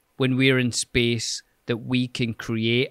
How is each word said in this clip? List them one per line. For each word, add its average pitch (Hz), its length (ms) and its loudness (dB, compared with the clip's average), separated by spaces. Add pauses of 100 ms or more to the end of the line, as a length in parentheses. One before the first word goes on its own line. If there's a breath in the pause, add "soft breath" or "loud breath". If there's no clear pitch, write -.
(160)
when 131 200 2
we're 131 220 4
in 123 140 2
space - 720 -2 (240)
that 120 120 0
we 127 300 -2
can 117 260 -4
create 117 560 0